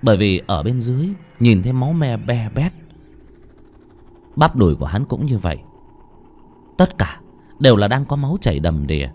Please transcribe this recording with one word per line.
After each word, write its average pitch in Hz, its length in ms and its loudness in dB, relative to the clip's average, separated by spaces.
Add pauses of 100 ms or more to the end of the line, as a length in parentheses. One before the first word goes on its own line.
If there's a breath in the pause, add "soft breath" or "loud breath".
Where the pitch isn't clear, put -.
bởi 107 160 4
vì 95 300 2
ở 82 160 -2
bên 123 180 -2
dưới 127 280 -2 (300)
nhìn 113 240 4
thấy 123 100 -2
máu 131 200 -2
me 139 240 -2
be 113 380 -4
bét. 160 160 -2 (1600)
Bắp 156 200 2
đùi 92 200 4
của 64 100 -6
hắn 98 200 -4
cũng - 200 -4
như 107 120 -2
vậy, 85 220 -4 (1160)
tất 185 200 2
cả - 220 -4 (400 soft breath)
đều 131 160 6
là 101 120 2
đang 131 180 0
có 143 100 -4
máu 143 260 -2
chảy 78 180 0
đầm 78 280 -2
đìa. 69 280 -4